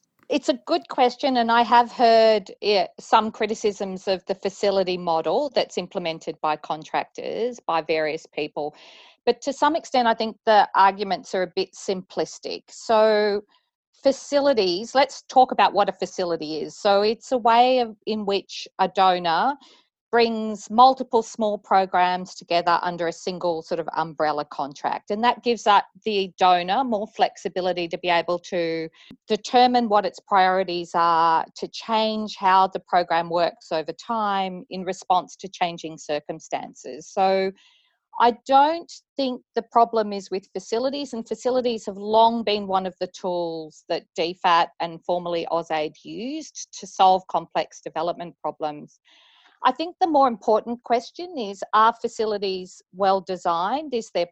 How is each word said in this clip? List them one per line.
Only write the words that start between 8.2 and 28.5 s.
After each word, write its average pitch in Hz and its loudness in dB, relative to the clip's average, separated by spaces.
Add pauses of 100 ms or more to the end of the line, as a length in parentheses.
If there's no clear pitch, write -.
people. 151 -8 (500)
But 240 0
to 277 -4
some 294 0
extent, 247 -2
I 226 2
think 220 -6
the 208 6
arguments 196 0
are 185 0
a 175 -4
bit 190 -4
simplistic. - -8
So 214 2 (580)
facilities, 254 0
let's - 0
talk 254 4
about 202 2
what 196 2
a 190 -2
facility 160 -6
is. 151 -8
So 202 2
it's 220 -2
a 262 0
way 240 4
of, 226 -2 (100)
in 214 -4
which - -4 (140)
a 185 2
donor 185 2 (580)
brings 220 0
multiple 247 4
small 214 -4
programs 185 0
together 170 0
under 175 -4
a 170 -2
single 175 -6
sort 165 -6
of 160 -6
umbrella 151 -2
contract. - -8
And 214 -2
that 240 0
gives 240 -2
that, 202 4 (180)
the 196 -2
donor 185 2
more 214 -4
flexibility 180 -4
to 175 -8
be 175 -6
able 170 0
to 165 -4 (380)